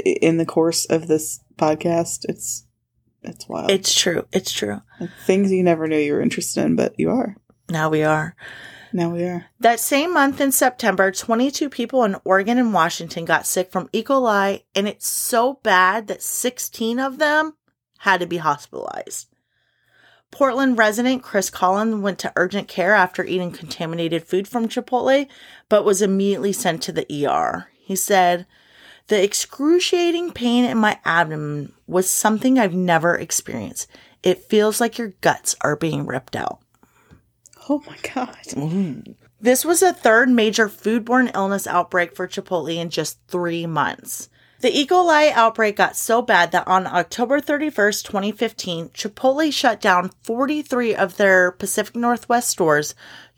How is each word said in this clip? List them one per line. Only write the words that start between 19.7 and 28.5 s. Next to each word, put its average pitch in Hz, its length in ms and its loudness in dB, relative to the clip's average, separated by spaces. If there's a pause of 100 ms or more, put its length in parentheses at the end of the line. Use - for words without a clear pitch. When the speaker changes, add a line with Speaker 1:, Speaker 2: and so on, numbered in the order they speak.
Speaker 2:
Portland 262 460 2
resident 240 440 2
Chris - 280 -2
Collins 208 520 0
went 196 160 -4
to - 180 -8
urgent 185 320 -2
care 190 260 0
after 185 300 0
eating 180 280 -4
contaminated 165 720 -6
food 196 240 -2
from 226 200 -4
Chipotle, 254 600 0 (400)
but 214 160 4
was 196 180 4
immediately 196 500 0
sent 170 300 -2
to 175 100 -8
the 156 200 -6
E 143 140 -2
R. 80 420 -2 (100)
He - 180 -6
said, 180 500 2 (640)